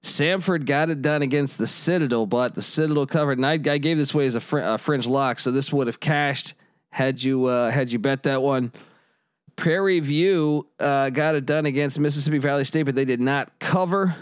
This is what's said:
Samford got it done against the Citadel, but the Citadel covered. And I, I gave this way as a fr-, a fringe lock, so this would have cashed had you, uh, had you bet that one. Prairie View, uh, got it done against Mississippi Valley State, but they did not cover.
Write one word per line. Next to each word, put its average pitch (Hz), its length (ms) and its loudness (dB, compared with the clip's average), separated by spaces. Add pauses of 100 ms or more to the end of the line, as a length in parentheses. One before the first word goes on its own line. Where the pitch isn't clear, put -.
Samford 170 640 0
got 143 240 2
it 156 120 -4
done 147 200 2
against 139 360 0
the 120 100 -2
Citadel, 139 580 0
but 120 300 0
the - 60 -6
Citadel 151 440 0
covered. 143 320 0
And 131 80 0
I, 147 80 2
I 147 260 0
gave 160 180 0
this 143 160 0
way 147 120 2
as 123 100 0
a 117 40 0
fr-, 147 200 -4
a 104 180 -2
fringe 139 300 -2
lock, 131 320 0
so 131 120 0
this 139 220 -2
would 139 140 0
have 113 120 -6
cashed 147 540 -2 (360)
had 131 320 -2
you, 131 240 0
uh, 123 240 2
had 123 220 0
you 120 80 -2
bet 135 240 -2
that 135 180 0
one. 131 300 0 (840)
Prairie 185 420 2
View, 151 680 0 (100)
uh, 139 300 2
got 151 260 0
it 139 100 -4
done 151 200 0
against 143 340 -2
Mississippi 147 380 0
Valley 139 260 0
State, 160 200 0
but 135 120 -2
they 135 80 2
did 127 160 0
not 135 400 -2
cover. 185 640 0